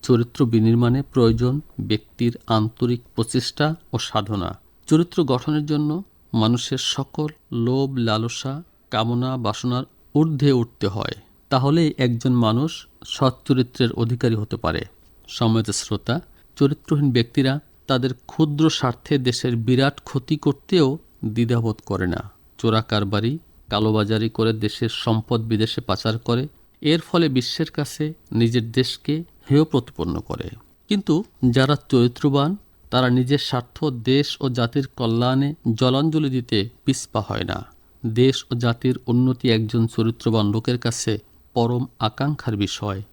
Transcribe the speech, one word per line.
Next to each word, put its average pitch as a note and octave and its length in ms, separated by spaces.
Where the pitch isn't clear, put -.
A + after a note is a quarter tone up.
চরিত্র A#2+ 420
বিনির্মাণে A#2 560
প্রয়োজন B2 600
ব্যক্তির G#2+ 580
আন্তরিক A#2 540
প্রচেষ্টা D3 600
ও B2 40
সাধনা। G2 640
চরিত্র E3+ 360
গঠনের D3 420
জন্য D3+ 380
মানুষের A#2 440
সকল - 500
লোভ, C3 440
লালসা, A#2 680
কামনা, B2 460
বাসনার B2 460
ঊর্ধ্বে D3 360
উঠতে A#2 360
হয়, G2 240
তাহলেই C#3+ 480
একজন B2 360
মানুষ A#2+ 540
সৎ - 300
চরিত্রের B2+ 460
অধিকারী A#2 440
হতে A2 220
পারে। E2 280
সম্মানিত A2+ 440
শ্রোতা, A#2 480
চরিত্রহীন C#3+ 560
ব্যক্তিরা C3 480
তাদের B2+ 260
ক্ষুদ্র D#3 440
স্বার্থে - 480
দেশের B2+ 380
বিরাট B2+ 480
ক্ষতি C#3+ 340
করতেও D3 600
দ্বিধাবোধ A#2 500
করে F#2 220
না। - 240
চোরাকারবারি, A2 800
কালোবাজারি G#2+ 600
করে A2+ 240
দেশের A2 360
সম্পদ A2+ 520
বিদেশে A2 400
পাচার A2 380
করে, B2 280
এর D#3+ 200
ফলে E3 280
বিশ্বের C3 420
কাছে D3+ 420
নিজের A#2 400
দেশকে C#3+ 520
হেয় D3 120
প্রতিপন্ন A#2+ 560
করে। - 300
কিন্তু G3 340
যারা C3+ 260
চরিত্রবান, C#3 680
তারা B2+ 200
নিজের B2+ 280
স্বার্থ, - 460
দেশ C3 560
ও C#3 100
জাতির B2+ 380
কল্যাণে B2+ 640
জলাঞ্জলি C#3 560
দিতে A#2 400
পিছপা - 360
হয় G#2 220
না। F#2+ 220
দেশ B2 460
ও B2 40
জাতির A#2+ 520
উন্নতি B2 420
একজন A2+ 380
চরিত্রবান A2+ 640
লোকের A2+ 260
কাছে A#2 420
পরম B2 320
আকাঙ্ক্ষার A#2+ 580
বিষয়। G2+ 440